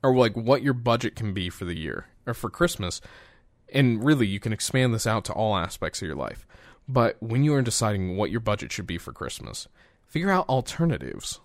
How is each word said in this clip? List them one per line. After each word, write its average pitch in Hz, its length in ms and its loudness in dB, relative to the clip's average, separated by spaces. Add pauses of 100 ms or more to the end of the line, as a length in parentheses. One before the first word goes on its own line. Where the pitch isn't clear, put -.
or, 131 120 6
like, 117 220 4
what 120 240 4
your 135 120 2
budget 117 420 0
can 104 180 -4
be 92 160 -4
for - 160 -10
the 87 120 -6
year, 78 280 -6 (200)
or 120 80 -4
for 113 160 -6
Christmas, - 520 -2 (720)
and 120 320 4
really, 139 220 6
you 98 140 -2
can 113 120 -4
expand 127 420 2
this 110 140 0
out 110 180 0
to - 80 -6
all 107 220 0
aspects 85 460 -4
of 98 60 -6
your 76 100 -6
life, - 280 -8 (420)
but 127 340 2
when 117 220 2
you 151 100 4
are 139 80 4
deciding 101 560 0
what 104 140 0
your 113 80 -2
budget 107 320 -2
should 92 160 -8
be 85 100 -4
for - 160 -12
Christmas, - 540 -10 (380)
figure 180 260 0
out 185 180 2
alternatives. - 960 -2